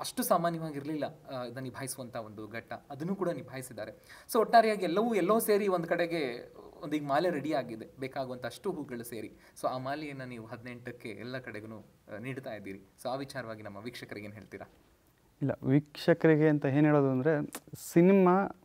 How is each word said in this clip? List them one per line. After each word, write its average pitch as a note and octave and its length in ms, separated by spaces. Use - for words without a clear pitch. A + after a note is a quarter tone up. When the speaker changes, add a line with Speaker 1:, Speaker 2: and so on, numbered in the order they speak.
Speaker 1:
ಅಷ್ಟು - 220
ಸಾಮಾನ್ಯವಾಗಿರ್ಲಿಲ್ಲ, D#3+ 840
ಆ, B2+ 400
ಇದನ್ನ A#2+ 140
ನಿಭಾಯಿಸುವಂಥ B2+ 580
ಒಂದು G#2+ 320
ಘಟ್ಟ, A2+ 240
ಅದನ್ನು E3 260
ಕೂಡ F#3 120
ನಿಭಾಯಿಸಿದ್ದಾರೆ. B2+ 640
So - 60
ಒಟ್ಟಾರೆಯಾಗಿ G#3+ 460
ಎಲ್ಲವೂ G#3+ 300
ಎಲ್ಲೋ G3 240
ಸೇರಿ G#3 300
ಒಂದ್ E3+ 180
ಕಡೆಗೆ E3 640
ಒಂದು D3+ 140
ಈಗ D3 100
ಮಾಲೆ D#3 240
ರೆಡಿ D3+ 220
ಆಗಿದೆ, A2+ 360
ಬೇಕಾಗುವಂಥ B2+ 460
ಅಷ್ಟು F3+ 260
ಹೂಗಳು B2 320
ಸೇರಿ. G#2+ 280
So D3 60
ಆ C3 120
ಮಾಲೆಯನ್ನ C#3 440
ನೀವು A#2+ 240
ಹದಿನೆಂಟಕ್ಕೆ A#2+ 640
ಎಲ್ಲ A2+ 300
ಕಡೆಗೂ, A2 400
ಆ, G2+ 400
ನೀಡ್ತಾ C3 360
ಇದ್ದೀರಿ. G2 280
So B2+ 60
ಆ B2 60
ವಿಚಾರವಾಗಿ A#2+ 480
ನಮ್ಮ G2+ 140
ವೀಕ್ಷಕರಿಗೆ G#2+ 500
ಏನ್ G#2 80
ಹೇಳ್ತೀರಾ? G2+ 360
Speaker 2:
ಇಲ್ಲ, C3 80
ವೀಕ್ಷಕರಿಗೆ D#3 840
ಅಂತ D3 180
ಏನ್ C#3+ 200
ಹೇಳೋದು C#3+ 240
ಅಂದ್ರೆ, D3 360
ಸಿನಿಮಾ F#3 720